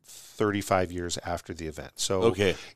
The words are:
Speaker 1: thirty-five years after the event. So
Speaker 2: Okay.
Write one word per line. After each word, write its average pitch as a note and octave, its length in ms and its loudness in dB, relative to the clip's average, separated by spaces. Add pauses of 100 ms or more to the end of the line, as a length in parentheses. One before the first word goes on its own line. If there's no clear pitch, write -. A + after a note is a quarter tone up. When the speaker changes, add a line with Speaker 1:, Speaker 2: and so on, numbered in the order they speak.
Speaker 1:
thirty-five G2 840 0
years F2 340 -6
after F2 280 -6
the E2 140 -8
event. D2+ 280 -12
So F#2+ 280 0
Speaker 2:
Okay. F#2+ 320 4 (200)